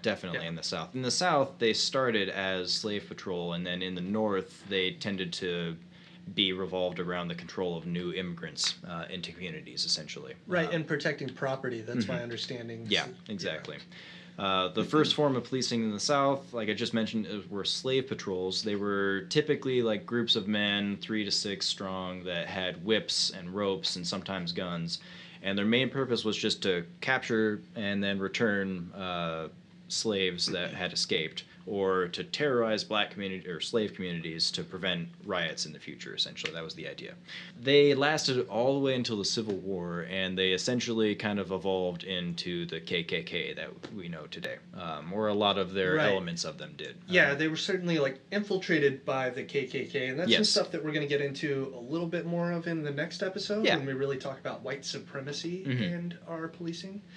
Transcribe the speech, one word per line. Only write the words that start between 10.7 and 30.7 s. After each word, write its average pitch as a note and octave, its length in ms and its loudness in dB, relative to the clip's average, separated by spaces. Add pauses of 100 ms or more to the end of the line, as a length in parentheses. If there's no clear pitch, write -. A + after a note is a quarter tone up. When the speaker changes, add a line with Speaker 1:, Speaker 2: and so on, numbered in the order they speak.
Speaker 2:
and D#3+ 120 -2
protecting C#3+ 420 -2
property. B2+ 540 -4
That's A2+ 260 -2
my - 60 -2
Speaker 1:
Mm-hmm. A#2+ 100 -2
Speaker 2:
understanding. A#2 640 -8
Speaker 1:
Yeah, F2 160 4
Speaker 2:
So, D2 60 -6 (180)
Speaker 1:
exactly. E2+ 480 -6 (640)
Speaker 2:
yeah. G2+ 60 -2
Speaker 1:
Uh, F#2 280 4
the A2 100 2
first D3+ 320 6
form C#3+ 220 4
of A#2 80 0
policing A#2+ 400 0
in G#2+ 80 2
the G2+ 80 -4
South, C#3 520 4
like A2 160 0
I G#2+ 60 2
just A2 180 0
mentioned, A2 360 2
uh, G2+ 200 -4
were G2 160 -4
slave C3 440 2
patrols. F#2 560 -2
They G#2 100 0
were G2 540 2
typically, C#3 540 4
like, G#2+ 220 2
groups A#2 300 2
of G2+ 140 2
men, G2+ 480 4
three G#2+ 280 -2
to G2 60 -2
six G2 340 0
strong, F#2 600 -4
that E2+ 240 -2
had F2+ 360 -4
whips - 460 2
and F2+ 240 -8
ropes G2 400 0
and F2+ 100 -6
sometimes F#2 460 -4
guns. F2 480 -4 (460)
And G2 120 0
their G2+ 80 2
main A#2+ 260 6
purpose B2+ 340 0
was G#2+ 120 2
just G#2 280 0
to F2 220 2 (140)
capture A2 640 2 (140)
and G2+ 260 0
then G2 160 0
return, F#2+ 760 0
uh, E2+ 540 -4 (380)
slaves F#2+ 600 0
that F2 280 -2